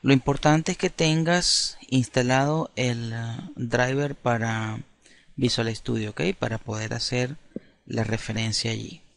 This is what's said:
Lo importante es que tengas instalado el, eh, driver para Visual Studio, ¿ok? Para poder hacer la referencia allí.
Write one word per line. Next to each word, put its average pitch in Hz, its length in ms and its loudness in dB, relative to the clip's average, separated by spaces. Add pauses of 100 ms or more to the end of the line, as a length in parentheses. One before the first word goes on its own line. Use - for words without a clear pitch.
Lo 135 100 6
importante 151 600 4
es - 60 -4
que 185 120 0
tengas 165 880 2 (100)
instalado 131 840 2
el, 117 380 -2
eh, 117 240 -8 (180)
driver 131 640 0
para 113 640 0 (540)
Visual 117 400 0
Studio, 110 340 -2
¿ok? 139 120 -4 (140)
Para 113 220 -2
poder 110 340 -6
hacer 127 440 -2 (500)
la 113 160 -2
referencia 110 720 -2
allí. 110 280 -8 (160)